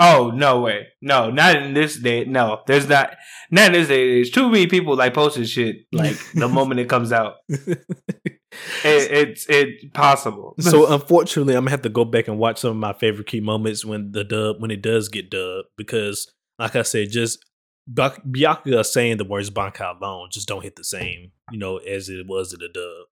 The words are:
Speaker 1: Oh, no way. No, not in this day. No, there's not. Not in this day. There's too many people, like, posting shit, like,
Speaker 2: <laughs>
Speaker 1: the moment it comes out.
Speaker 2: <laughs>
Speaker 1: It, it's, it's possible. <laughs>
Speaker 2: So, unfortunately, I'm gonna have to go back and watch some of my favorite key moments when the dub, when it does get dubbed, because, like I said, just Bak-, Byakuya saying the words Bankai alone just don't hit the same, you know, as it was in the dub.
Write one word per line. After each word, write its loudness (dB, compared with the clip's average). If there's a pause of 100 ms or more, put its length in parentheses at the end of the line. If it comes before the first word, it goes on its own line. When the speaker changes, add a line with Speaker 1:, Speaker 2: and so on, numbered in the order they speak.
Speaker 1:
Oh, 6
no 2
way. -4 (120)
No, 0
not 4
in -4
this 0
day. -2
No, 0
there's 2
not. 2 (380)
Not 8
in 4
this 4
day. 4
There's 2
too 2
many 4
people, 2
like, 2
posting 0
shit, -4
like, 0 (100)
Speaker 2:
<laughs> -10
Speaker 1:
the 2
moment 0
it -4
comes 0
out. 0 (140)
Speaker 2:
<laughs> - (1400)
Speaker 1:
It, 4
it's, 0
it's 0 (100)
possible. 0
<laughs> -8
Speaker 2:
So, 6
unfortunately, 2
I'm 2
gonna 0
have -2
to -2
go 0
back -2
and -6
watch 0
some -2
of -6
my -6
favorite -4
key -8
moments -4
when -10
the -6
dub, -4
when -8
it -8
does 0
get -12
dubbed, -8
because, -6 (260)
like -4
I 0
said, -2
just -4 (440)
Bak-, -4
Byakuya 0
saying -2
the -6
words -8
Bankai -8
alone -12
just -12
don't -10
hit -18
the -20
same, -12 (180)
you -14
know, -8
as -10
it -14
was -8
in -18
the -14
dub. -14